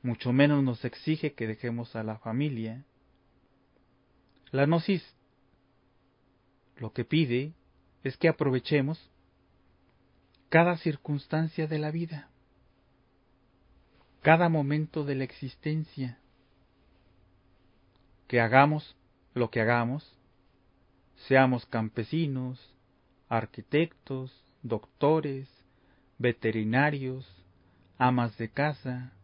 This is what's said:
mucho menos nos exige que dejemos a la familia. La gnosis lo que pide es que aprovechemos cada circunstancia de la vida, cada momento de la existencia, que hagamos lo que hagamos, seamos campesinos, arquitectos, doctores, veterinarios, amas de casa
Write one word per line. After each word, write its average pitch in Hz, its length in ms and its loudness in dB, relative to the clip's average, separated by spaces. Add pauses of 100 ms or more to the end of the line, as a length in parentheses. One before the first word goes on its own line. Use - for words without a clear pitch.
mucho 123 300 -2
menos 143 300 4
nos 127 220 -4
exige 151 480 -6
que 113 140 -6
dejemos 117 480 -8
a 110 80 -6
la 110 160 -8
familia. 120 680 -6 (1700)
La 139 140 2
gnosis 165 380 0 (1700)
lo 113 180 -10
que 120 100 -4
pide 143 500 0 (500)
es 131 140 -6
que 165 100 2
aprovechemos 143 840 0 (1400)
cada 170 280 6
circunstancia 156 880 -4
de 156 140 -4
la 151 100 -4
vida, 160 400 -8 (1900)
cada 165 260 6
momento 151 580 0
de 139 100 -4
la 131 80 -2
existencia, 139 960 -6 (2000)
que 123 120 2
hagamos 135 560 4 (420)
lo 120 120 0
que 117 120 -2
hagamos, 120 560 0 (1120)
seamos 131 380 4
campesinos, 127 1080 -4 (560)
arquitectos, 131 1160 -4 (180)
doctores, 135 840 -2 (680)
veterinarios, 123 1080 -2 (720)
amas 123 400 2
de 113 120 -6
casa 127 640 -6 (100)